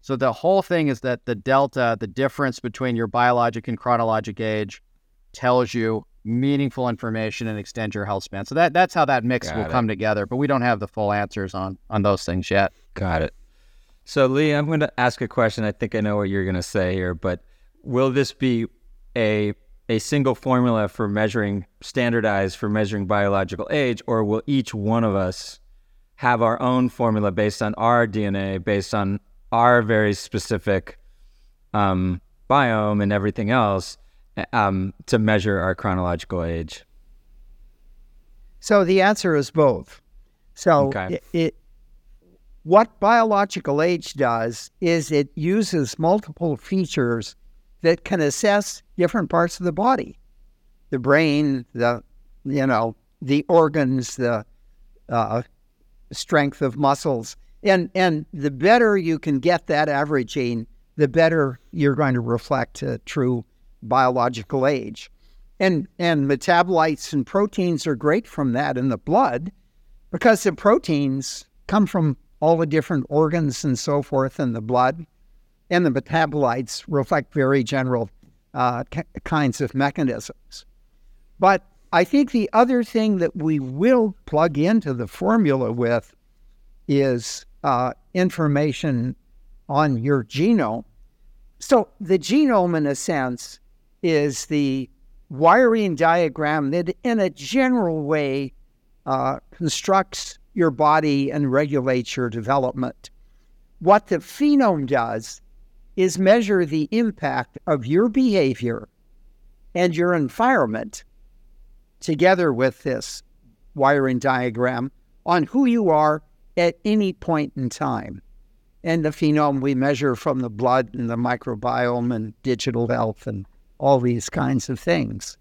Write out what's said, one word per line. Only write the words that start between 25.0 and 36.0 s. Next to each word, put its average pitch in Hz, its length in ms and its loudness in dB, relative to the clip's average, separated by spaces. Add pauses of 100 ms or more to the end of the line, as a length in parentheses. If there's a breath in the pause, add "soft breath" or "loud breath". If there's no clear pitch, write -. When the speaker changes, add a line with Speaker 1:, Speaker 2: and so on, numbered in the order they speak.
Speaker 2:
of 104 120 0
us - 440 -4 (560)
have 123 260 2
our 117 200 2
own 127 280 2
formula 107 420 0
based 104 300 -2
on 107 140 -2
our 117 300 2
D 107 200 -4
N 101 100 -2
A, 98 220 -4
based 101 360 -2
on 101 260 -2 (320)
our 120 300 4
very 107 320 2
specific, - 840 -4 (760)
um, 92 480 0 (280)
biome 107 540 2
and 101 80 0
everything 104 380 -2
else, 104 480 0 (560)
um, 98 400 0 (140)
to 117 120 2
measure 107 400 2
our 90 160 -2
chronological 90 680 -4